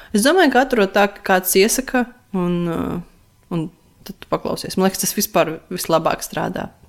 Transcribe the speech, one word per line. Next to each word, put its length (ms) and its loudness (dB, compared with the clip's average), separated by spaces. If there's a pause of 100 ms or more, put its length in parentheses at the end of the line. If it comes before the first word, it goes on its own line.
(160)
Es 100 2
domāju, 300 4
ka 100 4
atrod 300 0
tā, 180 4
ka 100 -18 (100)
kāds 260 2
iesaka 480 2 (260)
un, 300 0
uh, 340 -4 (560)
un 140 -2 (400)
tad 100 -18
tu 140 -20
paklausies. 460 -6
Man 120 2
liekas, 160 -6
tas 120 -6
vispār 420 -2 (100)
vislabāk 560 -2
strādā 460 -6 (180)